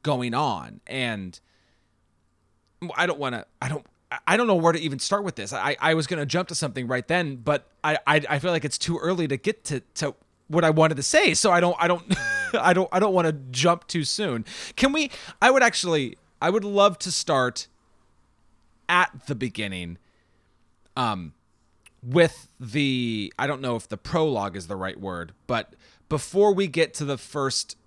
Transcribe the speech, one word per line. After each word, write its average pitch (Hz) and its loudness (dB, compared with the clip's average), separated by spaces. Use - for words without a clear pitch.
going 123 -2
on. 85 -4
And 110 -6
I 175 2
don't 151 -4
wanna, 127 -4
I 123 -4
don't, 151 -6
I, 131 -8
I 185 4
don't 240 2
know 196 6
where 165 4
to 160 0
even 139 -2
start 202 -2
with 185 -6
this. 101 -8
I, 127 -2
I 160 2
was 160 0
gonna 151 -2
jump 170 -2
to 160 -10
something 127 -6
right 123 -4
then, 160 -2
but 139 -2
I, 156 0
I, 151 4
I 143 -2
feel 180 -2
like 160 0
it's - -4
too 165 -2
early 170 -2
to 135 -2
get - -4
to, 143 -4
to 143 -4
what 170 2
I 160 6
wanted 156 6
to 135 -4
say, 302 4
so 196 4
I 175 6
don't, 175 2
I 170 2
don't, 175 2
<laughs> 807 -2
I 175 6
don't, 185 2
I 185 2
don't 202 2
wanna 170 2
jump 170 2
too 165 -4
soon. 135 -2
Can 277 2
we, 302 0
I 254 8
would 262 6
actually, 165 0
I 160 2
would 202 0
love 202 4
to 180 -8
start 127 0
at 175 0
the 143 -4
beginning, 98 -6
um, 101 -4
with 165 2
the, 120 -2
I 113 -2
don't 139 -4
know 123 -2
if 107 -8
the - -10
prologue 113 -2
is 87 -10
the 98 -8
right 92 -8
word, 87 -10
but 113 -4
before 196 2
we 196 2
get 160 -2
to 151 -6
the 139 -4
first - -4